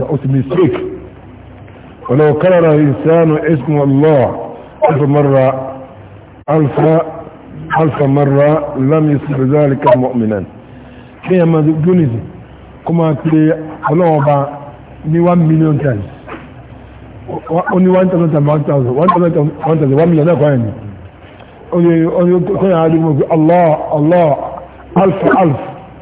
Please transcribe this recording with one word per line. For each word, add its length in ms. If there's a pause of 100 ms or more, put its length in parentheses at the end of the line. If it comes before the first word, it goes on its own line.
(120)
ó 40
ṣe 160
mistake. 460 (1300)
ولو 260
كرر 380
الإنسان 680 (140)
اسم 300
الله 680 (400)
ألف 120
مرة 460 (1000)
ألف، 300 (1000)
ألف 220
مرة 760
لم 340
يصب 420
ذلك 420
مؤمنا. 460 (840)
Kí 60
ẹ 100
máa 180
dúró 320
nìsín, 260 (640)
kó 80
máa 220
pe 240 (520)
Ọlọ́run 260
Ọba 200 (680)
ní 140
one 300
million 300
times. 280 (1700)
Ó 80
ní 80
one 200
thousand 240
times 180
one 140
thousand, 320
one 120
thousand 240
times 640
one 120
million 200
náà 80
kọ́ 180
ẹ̀ 40
ni. 140 (1000)
Ó 80
ní, 240
ó 180
ní 360
kó 80
yàrá 220
dúró 260
pé 160
Allah, 380 (240)
Allah, 380 (640)
alf, 240 (180)
alf, 220 (440)